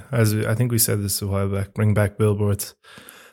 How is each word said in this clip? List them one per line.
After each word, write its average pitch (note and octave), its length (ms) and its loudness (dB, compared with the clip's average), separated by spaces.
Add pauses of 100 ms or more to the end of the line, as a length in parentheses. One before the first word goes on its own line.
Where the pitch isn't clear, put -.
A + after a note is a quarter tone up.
(120)
as A2 240 2
we, G#2+ 100 -2
I A2 80 -2
think B2 160 0
we A#2 80 0
said A2 240 0
this G2+ 200 -4
a G#2 60 -4
while G2 200 -2
back, G2 260 -4
bring G#2+ 200 2
back G2+ 240 2
billboards. G2+ 580 0 (580)